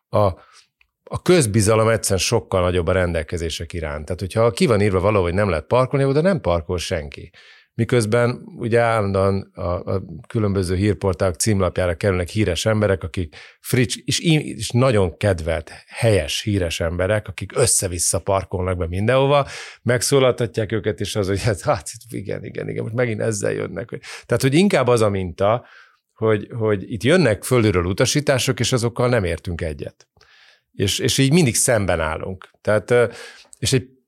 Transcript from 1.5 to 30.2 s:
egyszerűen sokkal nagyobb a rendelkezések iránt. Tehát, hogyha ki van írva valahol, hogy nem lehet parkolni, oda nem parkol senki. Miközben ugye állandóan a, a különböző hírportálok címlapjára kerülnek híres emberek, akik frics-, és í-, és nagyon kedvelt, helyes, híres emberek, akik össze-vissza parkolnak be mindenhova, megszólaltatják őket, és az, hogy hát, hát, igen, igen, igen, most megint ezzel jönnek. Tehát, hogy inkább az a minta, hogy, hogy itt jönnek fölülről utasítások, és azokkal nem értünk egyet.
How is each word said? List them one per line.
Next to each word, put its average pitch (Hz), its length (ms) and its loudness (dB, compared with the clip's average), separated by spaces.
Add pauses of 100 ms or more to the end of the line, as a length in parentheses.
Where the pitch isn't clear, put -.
egyszerűen 104 320 0
sokkal 98 420 0
nagyobb 90 260 0
a 92 40 2
rendelkezések 85 800 -2
iránt. 78 320 -8
Tehát, 87 140 -8
hogyha 113 320 0
ki 185 140 2
van 110 160 4
írva 98 180 2
valahol, 101 240 4
hogy 85 100 0
nem 101 160 2
lehet 78 160 -2
parkolni, 131 400 2
oda 139 160 2
nem 180 200 0
parkol 87 360 0
senki. 76 540 -8 (420)
Miközben 117 680 0 (160)
ugye 117 220 0
állandóan 98 720 0
a, 90 80 -14
a 92 420 -4 (240)
különböző 98 480 -2
hírportálok 95 600 0
címlapjára 92 600 0
kerülnek 90 320 0
híres 95 380 -2
emberek, 107 380 2
akik 85 320 -8 (240)
frics-, - 440 0
és - 160 -2
í-, - 380 0
és - 120 -8
nagyon 110 480 2
kedvelt, 82 540 -2 (160)
helyes, 98 540 0
híres 95 380 -2
emberek, 90 480 -2
akik 95 280 -12
össze-vissza 92 640 0
parkolnak 92 580 -2
be 87 100 -4
mindenhova, 135 600 2 (340)
megszólaltatják 120 880 0
őket, 107 280 -2
és 101 160 -6
az, 101 120 0
hogy 98 140 -2
hát, 117 200 0
hát, 139 280 -2 (200)
igen, 98 340 -8
igen, - 260 -10
igen, - 140 -6
most 113 120 -8
megint 117 260 -2
ezzel 110 300 -2
jönnek. 104 480 -8 (260)
Tehát, 120 160 0
hogy 135 120 2
inkább 170 340 4
az 120 140 4
a 107 80 4
minta, 98 560 0 (480)
hogy, 110 340 0 (100)
hogy 107 340 -2
itt 107 120 -6
jönnek 135 400 4
fölülről 107 420 2
utasítások, 131 760 0
és 120 120 -2
azokkal 120 380 0
nem 117 140 2
értünk 82 380 -4
egyet. - 460 -10 (640)